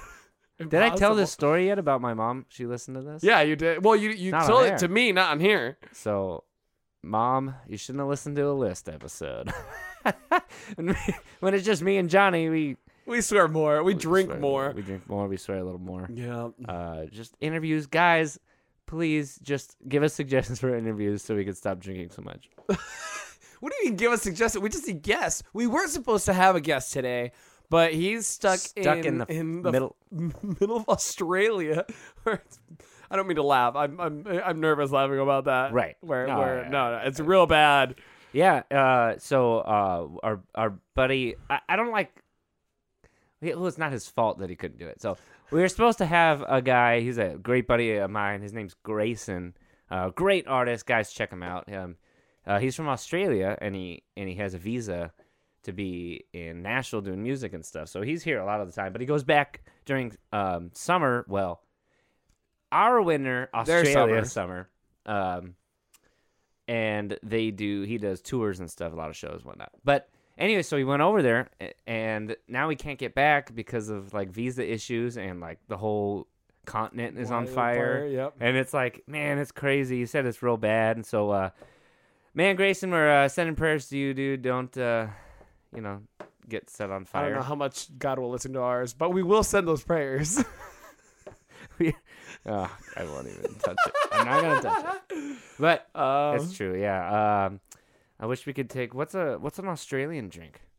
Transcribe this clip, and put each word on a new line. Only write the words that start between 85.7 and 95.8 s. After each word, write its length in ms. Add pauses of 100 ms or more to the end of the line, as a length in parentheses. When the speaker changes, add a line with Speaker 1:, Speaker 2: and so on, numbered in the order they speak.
Speaker 2:
you 60
know, 220 (460)
get 200
set 220
on 240
Speaker 1:
I 80
don't 100
know 60
Speaker 2:
fire. 40
Speaker 1:
how 120
much 340 (100)
God 200
will 120
listen 220
to 80
ours, 320
but 180
we 120
will 200
send 240
those 160
prayers. 640
<laughs> 60 (1200)
Speaker 2:
We, 160 (520)
oh, 280 (220)
I 80
won't 240
even 280
touch 200 (100)
it. 60 (180)
I'm 140
not 160
gonna 220
touch 340 (140)
it. 260 (220)
But 360